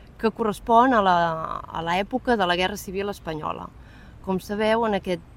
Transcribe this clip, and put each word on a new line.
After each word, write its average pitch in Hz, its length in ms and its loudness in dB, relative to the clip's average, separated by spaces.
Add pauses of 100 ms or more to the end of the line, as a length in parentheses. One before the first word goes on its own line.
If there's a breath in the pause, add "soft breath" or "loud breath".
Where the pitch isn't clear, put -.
(180 loud breath)
que 226 120 0
correspon 233 680 2
a 208 80 4
la, 180 120 6 (440)
a - 240 -8
l'època 208 520 0
de 190 100 2
la 175 100 2
Guerra 185 240 0
Civil 196 320 -6
Espanyola. - 560 -8 (560 loud breath)
Com 190 180 0
sabeu, 220 440 0
en 208 100 0
aquest 175 260 -4 (140)